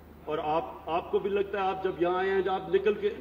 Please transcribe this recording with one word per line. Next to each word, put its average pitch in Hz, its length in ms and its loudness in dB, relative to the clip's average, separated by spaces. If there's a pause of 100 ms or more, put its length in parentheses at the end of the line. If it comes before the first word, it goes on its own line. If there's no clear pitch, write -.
(240)
اور 151 180 -2
آپ، - 460 -2
آپ 165 220 -2
کو 208 80 4
بھی 185 100 -2
لگتا 196 340 0
ہے، 190 40 2
آپ 190 160 -2
جب 185 160 0
یہاں 175 160 2
آئے 190 140 2
ہیں، 196 120 4
جب 190 100 2
آپ 180 220 -2
نکل 202 200 4
کے 202 160 0 (120)